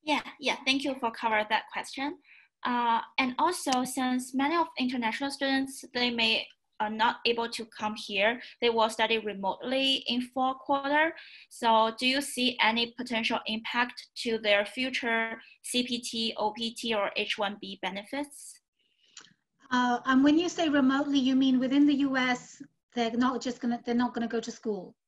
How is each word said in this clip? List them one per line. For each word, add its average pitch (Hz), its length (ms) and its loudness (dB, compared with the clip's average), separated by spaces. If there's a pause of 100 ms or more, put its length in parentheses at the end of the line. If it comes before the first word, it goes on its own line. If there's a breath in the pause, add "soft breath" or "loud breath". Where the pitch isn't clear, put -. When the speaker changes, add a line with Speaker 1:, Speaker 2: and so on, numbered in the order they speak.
Speaker 1:
Yeah, 294 180 0 (180)
yeah, 247 160 -2 (100)
thank 269 180 2
you 269 140 -2
for 233 120 -2
covering 220 400 0
that 220 220 0
question. 285 460 -6 (460 soft breath)
Uh, 240 360 2 (180)
and 247 200 0
also, 277 460 0
since 254 500 -2
many 277 220 2
of 330 100 2 (120)
international 254 520 -2
students, 269 640 -2
they 247 180 0
may 226 360 2 (340)
are 214 100 -2 (140)
not 247 200 2
able 233 240 0
to 233 160 -8 (140)
come 220 160 -4 (140)
here, 208 320 2 (200 loud breath)
they 240 100 4
will 226 200 4
study 226 280 0
remotely 214 920 -2
in 240 120 0 (140)
fall 262 200 0
quarter. 285 600 0 (460 loud breath)
So 220 400 4
do 254 80 0
you 269 120 2
see 247 400 -2
any 233 380 2
potential 233 480 -2
impact 233 600 -4 (140)
to 226 160 -2
their 208 260 2
future 226 760 -4 (220 loud breath)
C 247 260 -2
P 233 120 -4
T, 226 360 -4
O 214 200 -2
P 233 180 -6
T, 226 200 -4
or 202 220 0
H 208 220 -4
one 208 220 -4
B 196 220 -12
benefits? 214 760 -10 (1120 soft breath)
Speaker 2:
Uh, 247 360 2
and 262 180 6
when 302 120 8
you 339 120 2
say 330 200 0
remotely, 277 520 4
you 262 160 2
mean 262 240 4
within 269 260 4
the 294 80 6 (140)
U 262 80 0
S, 254 440 -2 (340)
they're 233 220 0 (100)
not 254 140 0
just 247 200 -6
gonna, 240 240 -2
they're 240 100 -2 (100)
not 240 100 -2
gonna 233 220 -4
go 226 40 0
to 226 100 -10
school? 196 460 -8 (120)